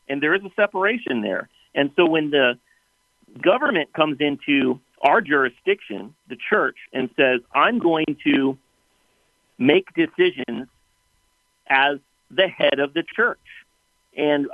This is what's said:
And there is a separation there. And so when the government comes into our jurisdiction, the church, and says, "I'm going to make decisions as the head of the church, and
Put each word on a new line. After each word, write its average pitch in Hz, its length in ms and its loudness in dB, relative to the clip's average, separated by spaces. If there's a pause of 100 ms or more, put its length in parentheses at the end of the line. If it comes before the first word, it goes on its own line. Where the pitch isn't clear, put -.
And 139 120 -6
there 151 120 0
is 196 100 -2
a 196 120 -14
separation 208 680 -2
there. 98 280 -6 (260)
And 143 200 0
so 180 100 4
when 160 260 0
the 127 260 2 (840)
government 226 520 0
comes 156 260 0
into 139 600 0 (220)
our 165 200 4
jurisdiction, 135 920 -4 (120)
the - 100 -14 (120)
church, 165 280 0 (160)
and 131 220 -4
says, 127 260 2 (120)
"I'm 175 240 2
going 156 460 0
to 135 340 0 (1000)
make 151 340 2
decisions 165 760 -2 (1000)
as 139 320 0 (320)
the 180 160 0
head 147 320 0
of 139 140 -2
the 165 100 -2
church, - 640 -6 (500)
and 147 380 0